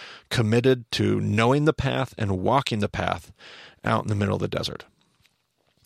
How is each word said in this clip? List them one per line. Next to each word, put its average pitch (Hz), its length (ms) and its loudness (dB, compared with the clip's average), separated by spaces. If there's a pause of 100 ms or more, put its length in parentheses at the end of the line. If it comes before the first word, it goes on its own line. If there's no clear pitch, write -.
(300)
committed 120 640 2
to 104 300 0
knowing 113 440 2
the 156 80 4
path 127 440 -2
and 98 240 -2
walking 117 380 0
the 104 100 0
path 90 420 -4 (520)
out 113 200 2
in - 60 -6
the 107 60 0
middle 101 200 0
of 98 60 -2
the 101 60 -2
desert. - 380 -6 (1000)